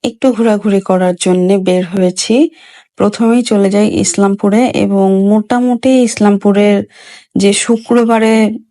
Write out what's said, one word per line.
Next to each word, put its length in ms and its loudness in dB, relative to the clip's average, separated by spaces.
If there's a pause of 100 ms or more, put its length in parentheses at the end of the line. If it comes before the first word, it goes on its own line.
একটু 280 -2
ঘোরাঘুরি 500 0
করার 340 -2
জন্য 340 0 (100)
বের 260 -2
হয়েছি। 500 -2 (600)
প্রথমেই 480 0
চলে 260 0
যাই 180 0 (120)
ইসলামপুরে, 640 0 (140)
এবং 320 0 (160)
মোটামুটি 680 0 (120)
ইসলামপুরের 720 0 (580)
যে 180 2
শুক্রবারে 800 0 (360)